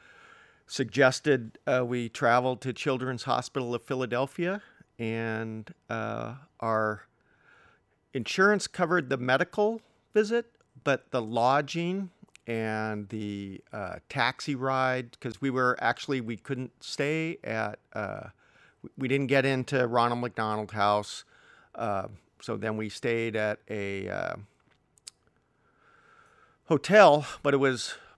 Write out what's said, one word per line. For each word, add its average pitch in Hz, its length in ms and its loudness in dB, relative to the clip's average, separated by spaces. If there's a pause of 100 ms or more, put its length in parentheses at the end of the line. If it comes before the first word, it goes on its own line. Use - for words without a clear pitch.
(680)
suggested, 127 1000 2
uh, 127 200 2
we 120 220 -2
travel 127 500 2
to 135 140 -6
Children's 123 520 -4
Hospital 123 500 -2
of 117 80 -4
Philadelphia, 135 800 -4 (380)
and, 113 720 -6 (160)
uh, 113 460 -6 (240)
our 110 480 0 (1080)
insurance 190 540 2
covered 170 420 0
the 135 80 -2
medical 135 640 0 (320)
visit, 220 380 0 (320)
but 135 260 0
the 127 140 0
lodging 147 880 0 (340)
and 110 640 -4
the, 101 540 -8 (100)
uh, 98 220 -8 (140)
taxi 131 440 -2
ride, 127 640 -2
'cause 117 220 -8
we 139 80 0
were 123 320 2
actually, 123 400 0
we 113 160 -6
couldn't 127 340 -8 (120)
stay 156 600 -4
at, 110 360 -4 (140)
uh, 101 360 -6 (540)
we, - 140 -14
we 131 100 -4
didn't 139 200 0
get 135 180 4
into 131 420 0
Ronald 120 340 2
McDonald 107 500 -4
House, 104 520 0 (520)
uh, 101 320 -4 (320)
so 113 160 -8
then 107 220 -4
we 107 120 -4
stayed 117 460 -2
at 107 320 -2
a, 98 400 -6
uh, - 280 -6 (2250)
hotel, 160 600 8 (180)
but 143 100 4
it 139 40 8
was 131 380 0 (220)